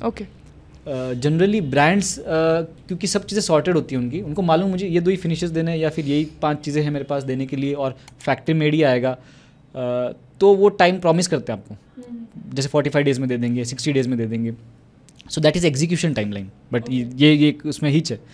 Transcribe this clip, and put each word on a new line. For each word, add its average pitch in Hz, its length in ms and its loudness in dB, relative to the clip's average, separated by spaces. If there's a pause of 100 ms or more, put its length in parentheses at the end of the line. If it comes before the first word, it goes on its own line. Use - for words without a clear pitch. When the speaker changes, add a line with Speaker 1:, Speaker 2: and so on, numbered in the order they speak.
Speaker 1:
ओके। 226 200 -6
Speaker 2:
अ, - 880 -10
generally 165 500 2
ब्रांड्स, 151 560 2
अ, 160 420 0
क्योंकि 175 460 -8
सब 202 200 -4
चीज़ें 202 160 -2
सॉर्टेड 156 320 2
होती 139 200 -2
हैं 127 80 -2
उनकी, 123 180 -4
उनको 175 220 -6
मालूम 175 280 2
मुझे 190 180 -4
ये 175 120 0
दो 170 100 2
ही 190 60 2
फिनिशेस 170 340 -4
देने 165 200 -2
हैं 165 80 -2
या 156 120 0
फिर 156 160 -6
यही 147 180 2
पांच 151 340 -4
चीज़ें 147 240 -2
हैं 147 80 0
मेरे 143 140 -4
पास 139 180 -4
देने 131 240 -4
के 139 100 -6
लिए 139 180 -2
और 135 240 -4 (220)
फैक्ट्री - 340 0
मेड 151 200 2
ही 156 80 4
आएगा, 127 280 4
अ, 127 80 -6 (1200)
तो 196 140 8
वो 196 140 6
टाइम 180 300 4
प्रॉमिस 175 280 2
करते 127 260 -2
हैं 104 60 -6
आपको, 104 160 -18
Speaker 1:
हम्म। - 520 -16 (280)
Speaker 2:
जैसे 135 140 -2
फ़ोर्टी 143 220 0
फ़ाइव 143 140 2
डेज 139 140 2
में 131 100 -2
दे 123 80 -2
देंगे, 120 280 -2
सिक्सटी 131 280 -4
डेज 135 140 2
में 127 120 -2
दे 113 80 -2
देंगे। 113 260 -4 (800)
So - 60 -6
that 156 180 4
is 175 80 0
execution 165 440 0
timeline। 104 640 -6
But 120 80 0
Speaker 1:
ओके। 123 120 -6
Speaker 2:
ये, 123 200 -2
ये, 147 200 6
ये 147 320 4
उसमें 151 240 -2
हिच 151 220 0
है 110 60 -6 (160)